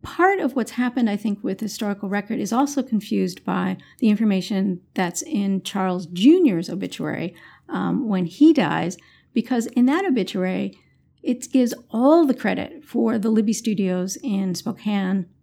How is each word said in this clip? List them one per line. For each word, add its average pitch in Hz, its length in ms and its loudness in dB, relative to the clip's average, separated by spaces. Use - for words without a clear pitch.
Part 370 380 2
of 302 160 -2
what's 233 160 -2
happened, 240 380 0
I 202 80 -2
think, 202 260 -4
with 190 160 -4
historical 202 480 -6
record 202 320 -4
is 208 140 -4
also 285 280 0
confused 196 600 -2
by 180 320 -2
the 220 100 2
information 196 680 0
that's 175 280 -4
in 196 420 -2
Charles 185 440 -4
Junior's 196 640 4
obituary, 175 680 -6
um, 185 400 -2
when 185 180 0
he 302 280 6
dies, 165 440 0
because 233 340 0
in 247 200 2
that 330 180 2
obituary, 196 720 -2
it - 300 -4
gives 247 220 2
all 294 340 6
the 262 80 2
credit - 520 -4
for 226 320 0
the 214 120 0
Libby 220 220 2
Studios 185 720 -2
in 196 320 -2
Spokane 190 680 -2